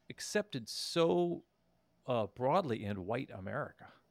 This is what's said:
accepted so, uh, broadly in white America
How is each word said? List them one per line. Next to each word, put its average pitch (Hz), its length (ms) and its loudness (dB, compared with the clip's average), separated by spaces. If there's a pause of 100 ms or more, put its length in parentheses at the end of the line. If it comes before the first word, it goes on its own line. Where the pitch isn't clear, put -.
(100)
accepted 175 580 -4
so, 175 720 2 (640)
uh, 117 280 0
broadly 131 500 2
in 101 220 -2
white 120 300 -2
America 104 500 -8 (240)